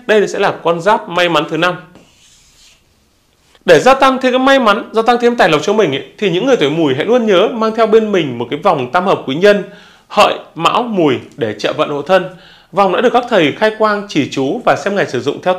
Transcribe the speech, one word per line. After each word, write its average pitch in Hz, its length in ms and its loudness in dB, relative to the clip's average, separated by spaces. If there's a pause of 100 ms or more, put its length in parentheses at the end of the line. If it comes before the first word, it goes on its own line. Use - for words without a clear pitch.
đây 208 220 2
sẽ - 100 -8
là 196 240 0
con 170 180 0
giáp 202 280 0
may 175 200 0
mắn 156 220 0
thứ 160 60 -6
năm. 175 180 0 (1900)
Để 160 160 6
gia 262 140 6
tăng 269 260 2
thêm 254 120 0
cái 254 60 2
may 269 220 4
mắn, 226 320 0
gia 220 100 0
tăng 240 180 2
thêm 240 160 2
tài 226 120 4
lộc 151 140 2
cho 202 100 0
mình 196 220 0
ấy, 135 100 -6 (140)
thì 202 120 -2
những 180 160 -2
người 262 100 2
tuổi 147 140 0
Mùi 151 240 0
hãy 147 100 -4
luôn 226 220 0
nhớ 196 220 4
mang 220 280 -4
theo 226 100 2
bên 214 260 2
mình 147 260 -2
một 117 120 -6
cái 143 120 -6
vòng 147 300 -2
tam 185 140 0
hợp 165 200 0
quý 135 80 -4
nhân 196 280 2 (460)
Hợi, - 260 2 (200)
Mão, 170 280 -2
Mùi 170 360 0 (180)
để 107 220 -4
trợ 143 140 -4
vận 147 180 -4
hộ 143 120 -6
thân. 185 220 0 (480)
Vòng 190 200 0
đã 175 80 0
được 240 120 2
các 247 160 0
thầy 160 240 2
khai 220 260 0
quang, 208 300 -2
chỉ 135 220 -2
chú 143 340 -4
và 143 120 2
xem 196 200 -4
ngày 165 100 -2
sử 120 140 -4
dụng 131 220 -6
theo 180 160 0